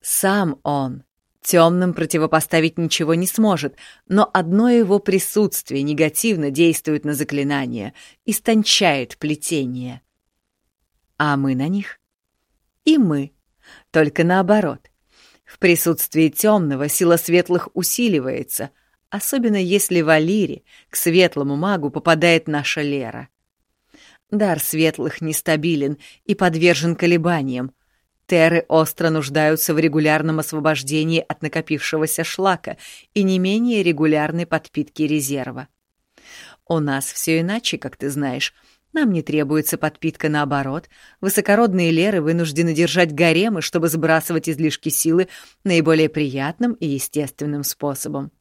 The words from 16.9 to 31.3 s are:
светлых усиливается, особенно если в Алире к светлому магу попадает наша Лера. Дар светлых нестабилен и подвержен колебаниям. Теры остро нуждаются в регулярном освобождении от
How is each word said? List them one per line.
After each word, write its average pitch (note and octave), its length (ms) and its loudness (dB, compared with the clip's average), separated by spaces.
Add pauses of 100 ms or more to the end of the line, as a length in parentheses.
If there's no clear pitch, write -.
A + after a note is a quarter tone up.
светлых E3+ 580 0
усиливается, C#3 960 -2 (400)
особенно A3 460 0
если F#3 440 2
в D#3 80 0
Алире D#3+ 540 0 (280)
к - 60 -10
светлому E3 600 2
магу E3 340 -2
попадает D#3+ 580 2
наша D3+ 340 -4
Лера. C3 460 -6 (1000)
Дар G3 280 0
светлых D3+ 600 -2
нестабилен D3+ 800 -2 (260)
и G3+ 100 0
подвержен E3+ 640 2
колебаниям. D#3 760 0 (540)
Теры E3 420 4
остро D#3+ 420 0
нуждаются D#3 640 0
в D3 40 0
регулярном D#3 600 0
освобождении D#3 800 -2
от - 220 -10